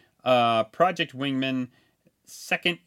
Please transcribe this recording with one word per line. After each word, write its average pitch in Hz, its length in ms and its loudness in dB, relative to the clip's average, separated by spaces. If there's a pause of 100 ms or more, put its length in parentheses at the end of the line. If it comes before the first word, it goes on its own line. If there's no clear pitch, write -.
(240)
uh, 117 400 4
Project 170 520 -2
Wingman, 131 520 -4 (560)
Second - 640 -4